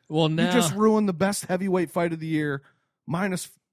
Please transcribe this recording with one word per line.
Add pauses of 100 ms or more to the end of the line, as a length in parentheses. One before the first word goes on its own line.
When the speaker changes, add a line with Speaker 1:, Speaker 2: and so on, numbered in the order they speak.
Speaker 1:
Well,
now
Speaker 2:
You
just
ruined
the
best
heavyweight
fight
of
the
year, (440)
minus (240)